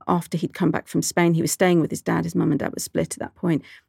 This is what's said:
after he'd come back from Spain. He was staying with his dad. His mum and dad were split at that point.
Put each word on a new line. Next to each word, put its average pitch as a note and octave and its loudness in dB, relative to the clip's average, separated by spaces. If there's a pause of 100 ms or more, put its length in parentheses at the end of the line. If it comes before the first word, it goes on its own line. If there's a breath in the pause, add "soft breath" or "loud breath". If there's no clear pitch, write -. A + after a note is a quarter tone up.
after F3 0
he'd - -4
come E3+ 0
back - -4
from D#3+ -2
Spain. E3+ 2
He D#3+ 0
was E3 -2
staying F3+ 4
with D3+ 2
his - -8
dad. E3+ -2
His E3+ -6
mum D#3+ 2
and D3+ 0
dad - -6
were - -8
split - -4
at - -8
that - -10
point. E3+ 0 (260 loud breath)